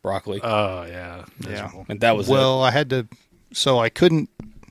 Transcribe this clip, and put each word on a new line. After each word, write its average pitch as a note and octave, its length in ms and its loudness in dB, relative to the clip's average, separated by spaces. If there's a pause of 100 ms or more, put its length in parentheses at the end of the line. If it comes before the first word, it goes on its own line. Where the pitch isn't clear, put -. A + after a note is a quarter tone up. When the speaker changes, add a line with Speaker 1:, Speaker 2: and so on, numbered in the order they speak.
Speaker 1:
broccoli. G2 420 -6
Speaker 2:
Oh, G#2 400 0
yeah. F2 420 -14 (160)
Speaker 3:
Yeah. - 80 -10
Speaker 2:
Miserable. G#2 400 -12
Speaker 1:
And G2+ 120 -8
that A#2 140 4
was G2+ 120 -2
Speaker 3:
Well, C3 360 4
Speaker 1:
it. C3 40 4
Speaker 3:
I A#2+ 40 4
had C#3 200 0
to, B2 160 -2 (440)
so C3 280 2
I A2+ 100 2
couldn't E3 400 4 (420)